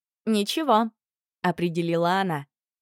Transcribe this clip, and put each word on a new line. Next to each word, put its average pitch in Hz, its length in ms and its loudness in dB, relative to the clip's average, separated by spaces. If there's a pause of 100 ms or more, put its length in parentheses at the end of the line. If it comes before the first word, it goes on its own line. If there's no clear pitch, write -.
(240)
Ничего», 220 640 0 (520)
определила 170 800 0
она. 160 260 -4 (360)